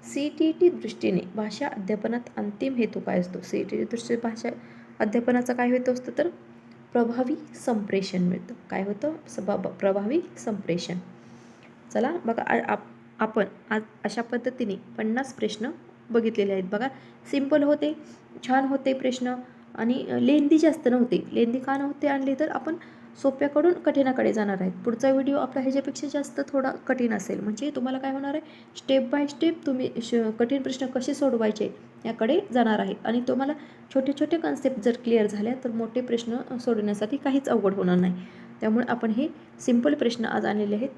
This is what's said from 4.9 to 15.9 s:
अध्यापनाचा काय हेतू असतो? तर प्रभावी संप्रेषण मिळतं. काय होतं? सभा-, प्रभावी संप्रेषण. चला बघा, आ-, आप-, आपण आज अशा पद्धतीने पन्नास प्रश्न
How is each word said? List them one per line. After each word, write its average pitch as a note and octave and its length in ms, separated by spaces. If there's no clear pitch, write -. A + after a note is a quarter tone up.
अध्यापनाचा A#3+ 540
काय B3 160
हेतू B3 240
असतो? B3 260
तर D4+ 100
प्रभावी A#3+ 420
संप्रेषण G3 680
मिळतं. F3+ 320
काय F#3+ 120
होतं? G#3 300
सभा-, G3+ 280
प्रभावी G3+ 640
संप्रेषण. F3+ 560
चला C4+ 240
बघा, A#3 200
आ-, - 260
आप-, - 160
आपण G#3+ 260
आज G#3+ 120
अशा G#3+ 180
पद्धतीने A#3 540
पन्नास A3+ 340
प्रश्न A3 380